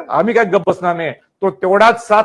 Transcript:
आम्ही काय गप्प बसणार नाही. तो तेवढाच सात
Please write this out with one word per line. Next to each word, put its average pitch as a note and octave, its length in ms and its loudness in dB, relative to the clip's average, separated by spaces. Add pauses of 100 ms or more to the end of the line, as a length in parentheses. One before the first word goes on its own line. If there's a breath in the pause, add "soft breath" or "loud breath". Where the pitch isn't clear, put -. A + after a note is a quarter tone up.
आम्ही F3+ 260 0
काय A#3 100 4
गप्प F#3+ 260 -2
बसणार F3 260 -4
नाही. D#3+ 160 -6
तो - 380 -6
तेवढाच G3+ 580 0
सात G#3+ 160 2